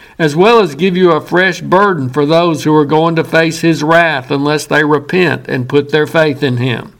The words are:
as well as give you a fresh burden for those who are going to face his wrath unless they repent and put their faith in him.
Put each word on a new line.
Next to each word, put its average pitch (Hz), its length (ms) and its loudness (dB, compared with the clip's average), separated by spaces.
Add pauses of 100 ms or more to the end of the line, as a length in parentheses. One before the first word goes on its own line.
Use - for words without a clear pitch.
(160)
as 151 200 0
well 226 240 4
as 175 160 -2
give 175 200 0
you 185 140 2
a 151 100 0
fresh 175 400 -2
burden 170 480 0
for 143 160 -2
those 160 380 0
who 156 120 0
are 151 100 4
going 160 320 0
to 160 80 0
face 160 380 0
his 160 200 0
wrath 156 480 0
unless 143 340 -2
they 147 200 0
repent 147 640 -2
and 127 200 -4
put 143 220 0
their 151 160 0
faith 156 340 0
in 127 180 -2
him. 123 420 -4